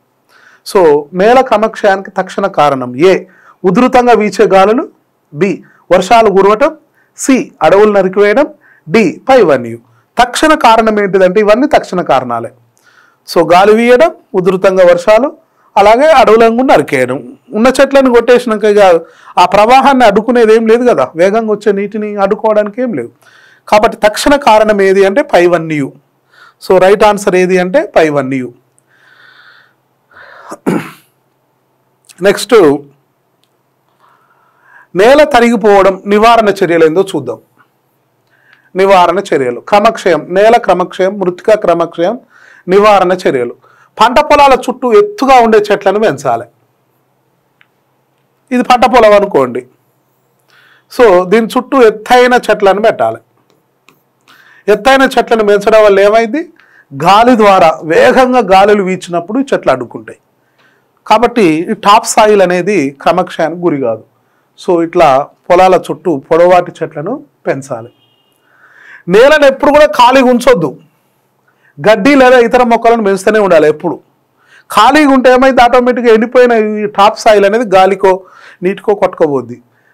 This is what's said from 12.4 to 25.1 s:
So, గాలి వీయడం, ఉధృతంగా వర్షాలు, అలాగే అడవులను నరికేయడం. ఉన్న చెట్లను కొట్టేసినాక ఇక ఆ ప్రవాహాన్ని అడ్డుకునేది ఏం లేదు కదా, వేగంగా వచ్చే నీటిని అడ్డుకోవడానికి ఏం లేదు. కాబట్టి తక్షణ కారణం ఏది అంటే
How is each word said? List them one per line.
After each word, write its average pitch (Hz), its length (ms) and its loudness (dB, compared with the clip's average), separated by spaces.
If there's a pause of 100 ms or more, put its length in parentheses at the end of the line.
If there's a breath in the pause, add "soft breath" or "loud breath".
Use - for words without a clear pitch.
So, 165 240 -2
గాలి 202 220 4
వీయడం, 247 360 2 (240)
ఉధృతంగా 185 500 0
వర్షాలు, 214 520 2 (400)
అలాగే 233 340 2
అడవులను 226 520 2
నరికేయడం. 147 720 -2 (160)
ఉన్న 226 280 0
చెట్లను 269 340 2
కొట్టేసినాక 233 500 0
ఇక 202 360 2 (380 loud breath)
ఆ 180 80 2
ప్రవాహాన్ని 254 580 2
అడ్డుకునేది 220 500 2
ఏం 226 120 0
లేదు 240 220 0
కదా, 143 280 0
వేగంగా 208 360 -2
వచ్చే 208 200 -2
నీటిని 208 440 -8
అడ్డుకోవడానికి 208 680 -4
ఏం 247 100 -6
లేదు. 120 180 -10 (580 soft breath)
కాబట్టి 214 280 0
తక్షణ 214 400 -2
కారణం 214 460 0
ఏది 190 240 2
అంటే 196 160 -2